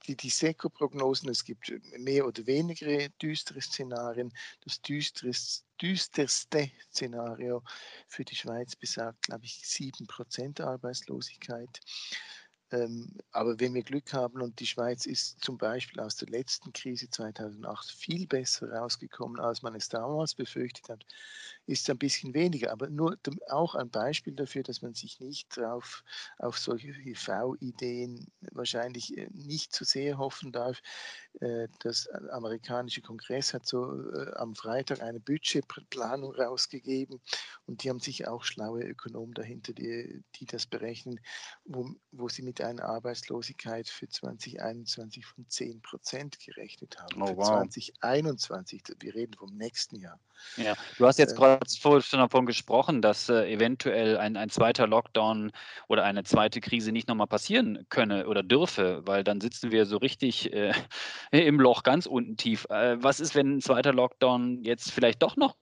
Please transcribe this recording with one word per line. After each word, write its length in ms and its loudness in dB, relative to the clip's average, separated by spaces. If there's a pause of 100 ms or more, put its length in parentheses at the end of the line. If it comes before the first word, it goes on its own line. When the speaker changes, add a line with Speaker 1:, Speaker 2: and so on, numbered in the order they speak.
Speaker 1:
die, 80 -6
die 140 -10
seco-Prognosen, 1000 0
es 140 -2
gibt 280 -12 (260)
mehr 280 2
oder 200 -6
weniger 640 0 (140)
düstere 400 -6
Szenarien. 720 -6 (300)
Das 180 -8
düsteres-, 840 -4 (160)
düsterste 920 0 (220)
Szenario 680 -4 (440)
für 200 -10
die 100 -10
Schweiz 400 -8
besagt, 460 -6
glaube 240 -6
ich, 200 -12
sieben 400 -6
Prozent 540 -8
Arbeitslosigkeit. 1200 -8 (920)
Ähm, 420 -4 (160)
aber 300 0
wenn 140 2
wir 100 0
Glück 280 -6
haben 300 -2
und 160 -6
die 80 -6
Schweiz 400 -2
ist 360 -4
zum 140 -6
Beispiel 440 -4
aus 160 -6
der 120 -8
letzten 440 -6
Krise 360 -8
zweitausendacht 800 -8
viel 360 -6
besser 460 -2
rausgekommen, 640 -6
als 240 -2
man 140 -8
es 120 -8
damals 460 -4
befürchtet 540 -8
hat, 180 -14 (600)
ist 140 -2
es 80 -2
ein 80 0
bisschen 360 -2
weniger. 380 2
Aber 180 -6
nur 280 0
dem-, 200 -6 (100)
auch 280 0
ein 120 -4
Beispiel 460 -4
dafür, 300 -6
dass 180 -10
man 120 -10
sich 260 -14
nicht 360 -14
drauf, 460 -8 (360)
auf 200 -4
solche 300 -6
U-V-Ideen 1400 -6 (240)
wahrscheinlich, 640 -6
äh, 140 -10
nicht 420 -8
zu 120 -6
sehr 340 0
hoffen 320 -6
darf. 320 -4 (560)
Äh, 300 -4 (100)
das 300 -4 (220)
amerikanische 720 -6
Kongress 540 -6
hat 100 -8
so, 460 -4
äh, 240 -6
am 220 -8
Freitag 460 -4
eine 180 -8
Budgetplanung 1120 -4
rausgegeben 840 -2 (460)
und 180 -10
die 60 -2
haben 100 -4
sicher 320 -8
auch 100 -8
schlaue 400 -6
Ökonomen 520 -12
dahinter, 380 -12
die, 480 -10 (140)
die 120 -16
das 200 -8
berechnen, 540 -10 (440)
wo, 300 -8 (160)
wo 180 -8
sie 140 -8
mit 140 -10
einer 280 -6
Arbeitslosigkeit 1000 -6
für 220 -12
zwanzig 540 -10
einundzwanzig 640 -8
von 240 -20
zehn 320 -6
Prozent 580 -10
gerechnet 580 -16
haben. 220 -8
Speaker 2:
Oh, 60 0
Speaker 1:
Für 100 0
Speaker 2:
wow. 120 2
Speaker 1:
zwanzig 520 2
einundzwanzig, 800 -2 (160)
wir 160 -12
reden 200 -6
vom 240 -16
nächsten 380 -6
Jahr. 220 -16 (380)
Speaker 2:
Ja, 180 0 (220)
du 100 10
hast 120 10
jetzt 140 8
Speaker 1:
Äh, 40 -4
Speaker 2:
grad 420 10
vor-, 220 10
schon 180 0
davon 280 6
gesprochen, 560 4
dass, 260 4
äh, 240 6
eventuell 640 4
ein, 220 0
ein 100 0
zweiter 380 6
Lockdown 640 4 (360)
oder 160 6
eine 200 2
zweite 380 6
Krise 300 0
nicht 160 0
noch 60 2
mal 120 4
passieren 640 2
könne 360 4
oder 160 2
dürfe, 640 4
weil 180 4
dann 200 2
sitzen 280 -4
wir 140 8
so 140 0
richtig, 560 0
äh, 180 2 (300)
<laughs> 280 -10
im 300 8
Loch 220 10
ganz 240 6
unten 320 -2
tief. 320 0
Äh, 320 4
was 180 6
ist, 140 -2
wenn 220 6
ein 40 2
zweiter 320 4
Lockdown 680 4
jetzt 300 -2
vielleicht 300 6
doch 140 4
noch 240 4